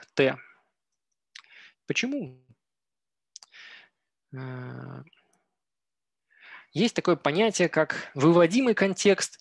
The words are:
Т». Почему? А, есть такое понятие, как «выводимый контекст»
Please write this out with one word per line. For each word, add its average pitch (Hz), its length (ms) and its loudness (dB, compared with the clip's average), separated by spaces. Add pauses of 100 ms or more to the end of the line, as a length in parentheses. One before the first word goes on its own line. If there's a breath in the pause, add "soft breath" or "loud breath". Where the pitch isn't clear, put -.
(160)
Т». 135 200 2 (1500 loud breath)
Почему? 180 580 -8 (1900 loud breath)
А, 127 680 -14 (1700 loud breath)
есть 214 240 0
такое 175 200 0
понятие, 175 540 0
как - 460 -2
«выводимый 170 580 4
контекст» - 680 0